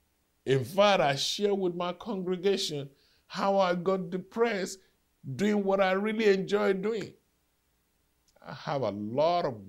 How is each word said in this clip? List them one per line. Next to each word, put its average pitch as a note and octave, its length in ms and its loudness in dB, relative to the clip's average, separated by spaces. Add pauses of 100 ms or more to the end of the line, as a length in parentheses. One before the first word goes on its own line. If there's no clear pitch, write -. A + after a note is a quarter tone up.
(440)
In C3 200 2
fact, F#3+ 360 4
I C#3+ 140 2
share G3+ 400 -2
with F#3 200 -2
my F3 180 -4
congregation F3+ 960 -4 (380)
how G3 320 0
I F3+ 160 4
got F#3 360 -2
depressed F#3+ 680 -2 (580)
doing G#3 260 2
what G3 180 2
I F#3 120 4
really G#3+ 340 0
enjoy G3 460 4
doing. G3 400 -4 (1300)
I - 80 -12
have C#3+ 280 -4
a G#2+ 80 0
lot C3+ 540 0
of C#3 100 -4 (140)